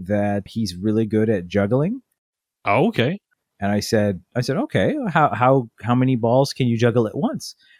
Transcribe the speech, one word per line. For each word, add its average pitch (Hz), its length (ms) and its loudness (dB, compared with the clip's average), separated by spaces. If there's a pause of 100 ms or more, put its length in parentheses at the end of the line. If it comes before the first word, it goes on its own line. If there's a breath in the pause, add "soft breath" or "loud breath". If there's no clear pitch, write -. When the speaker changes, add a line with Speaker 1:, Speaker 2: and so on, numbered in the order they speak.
Speaker 1:
that 101 440 -2
he's 104 300 -6
really 107 300 0
good 107 240 0
at 92 160 -2
juggling. 123 560 -2 (640)
Speaker 2:
Oh, 123 220 2
okay. 160 320 -2 (400)
Speaker 1:
And 101 120 0
I 104 80 0
said, 104 400 0 (160)
I 123 60 0
said, 135 160 -4
"Okay, 190 360 -2 (140)
how, 151 240 2
how, 123 380 2 (100)
how 120 140 0
many 127 220 2
balls 120 360 2
can 131 140 -2
you 117 100 2
juggle 117 300 2
at 101 100 -10
once?" 202 380 -6 (260 soft breath)